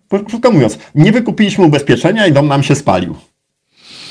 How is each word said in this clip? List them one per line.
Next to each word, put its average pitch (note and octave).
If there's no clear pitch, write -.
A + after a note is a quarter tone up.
Po-, G3
krótko A#3
mówiąc, B2+
nie E3+
wykupiliśmy G#3
ubezpieczenia D#3+
i D#3
dom C#3+
nam C#3+
się C#3+
spalił. F2+